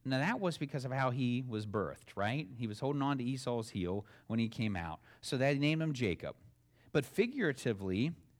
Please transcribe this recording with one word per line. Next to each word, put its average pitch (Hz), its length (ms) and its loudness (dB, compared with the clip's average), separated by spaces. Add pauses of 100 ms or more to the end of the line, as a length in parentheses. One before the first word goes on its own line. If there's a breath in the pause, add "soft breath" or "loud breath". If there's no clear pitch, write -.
Now, 131 140 0
that 214 200 0
was 180 180 0
because 143 280 -4
of 127 60 -4
how 131 200 2
he 123 300 2
was 110 260 -4
birthed, 98 480 -2
right? 117 400 0
He 117 120 -4
was 104 120 -6
holding 139 220 0
on 139 160 2
to 123 60 -2
Esau's 120 480 -2
heel 95 340 -2 (220 loud breath)
when 113 120 0
he 113 80 4
came 110 280 -2
out. 82 260 -4 (200 loud breath)
So - 160 -4
they 139 220 4
named 151 220 4
him 160 120 0
Jacob. 92 420 0 (560 soft breath)
But 139 140 2
figuratively, 139 1080 0 (260)